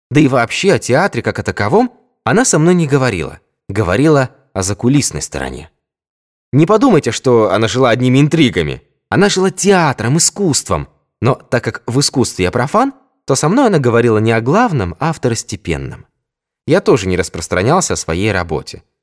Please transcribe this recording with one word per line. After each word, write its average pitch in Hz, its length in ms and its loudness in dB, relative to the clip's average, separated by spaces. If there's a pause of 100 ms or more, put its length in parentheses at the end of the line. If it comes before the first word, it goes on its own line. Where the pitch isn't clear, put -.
(120)
Да 117 80 2
и 139 80 4
вообще 127 460 0
о 120 60 0
театре 131 420 -2
как - 180 -4
о - 40 -8
таковом 131 500 0 (300)
она 190 220 2
со 185 140 0
мной 170 160 4
не 170 120 0
говорила. 117 520 -2 (280)
Говорила 120 680 0 (180)
о 98 80 -4
закулисной 104 600 -2
стороне. 65 500 -10 (800)
Не 143 140 4
подумайте, 208 460 2
что 113 400 2
она 107 160 0
жила 123 220 0
одними 127 300 2
интригами. 113 640 0 (260)
Она 175 200 2
жила 185 200 0
театром, 165 680 0
искусством. 135 680 -2 (340)
Но 123 140 2
так - 280 -4
как - 240 -8
в 123 120 0
искусстве 123 460 -2
я 87 60 -2
профан, 202 420 0 (320)
то 135 100 0
со 151 140 0
мной 247 180 2
она 196 120 2
говорила 117 400 2
не 110 120 2
о 113 100 0
главном, 139 580 0
а 156 100 -2
о 165 40 -4
второстепенном. 87 920 -6 (600)
Я 165 160 2
тоже 127 260 0
не 92 100 0
распространялся 92 760 -2
о 87 40 -4
своей 92 340 -4
работе. 82 520 -6 (200)